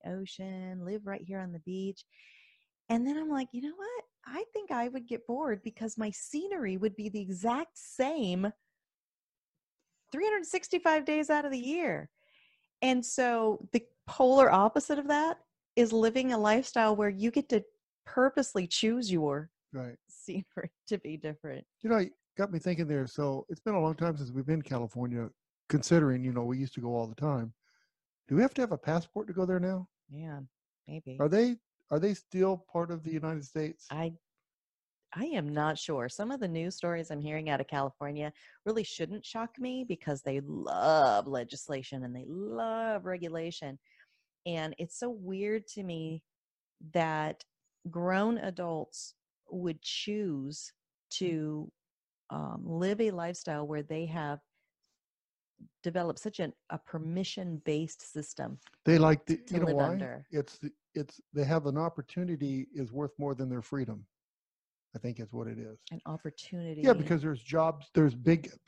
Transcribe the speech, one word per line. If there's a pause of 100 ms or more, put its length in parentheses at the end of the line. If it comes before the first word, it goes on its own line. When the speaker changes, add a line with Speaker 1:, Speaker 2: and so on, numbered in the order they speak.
Speaker 1:
ocean,
live
right
here
on
the
beach?" (840)
And
then
I'm
like,
You
know
what? (220)
I (100)
think
I
would
get
bored
because
my
scenery
would
be
the
exact
same (1600)
three
hundred
sixty-five
days
out
of
the
year. (720)
And
so
the (240)
polar
opposite
of
that (380)
is
living
a
lifestyle
where
you
get
to (420)
purposely
choose
your (240)
Speaker 2:
Right. (140)
Speaker 1:
scenery
<laughs>
to
be
different. (160)
Speaker 2:
You
know,
it (260)
got
me
thinking
there.
So
it's
been
a
long
time
since
we've
been
in
California, (400)
considering,
you
know,
we
used
to
go
all
the
time. (760)
Do
we
have
to
have
a
passport
to
go
there
now? (220)
Speaker 1:
Yeah, (500)
maybe.
Speaker 2:
Are
they, (340)
are
they
still
part
of
the
United
States?
Speaker 1:
I, (1040)
I
am
not
sure.
Some
of
the
news
stories
I'm
hearing
out
of
California (320)
really
shouldn't
shock
me
because
they
love
legislation
and
they
love
regulation. (640)
And
it's
so
weird (100)
to
me (720)
that (460)
grown
adults (380)
would
choose (380)
to, (600)
um,
live
a
lifestyle
where
they
have (1400)
developed
such
an, (160)
a
permission-based (120)
system (280)
Speaker 2:
They
like
the,
Speaker 1:
to
Speaker 2:
you
know
Speaker 1:
live
Speaker 2:
why?
Speaker 1:
under.
Speaker 2:
It's
the, (240)
it's, (140)
they
have
an
opportunity
is
worth
more
than
their
freedom, (920)
I
think
is
what
it
is. (140)
Speaker 1:
An
opportunity.
Speaker 2:
Yeah,
because
there's
jobs,
there's
big, (180)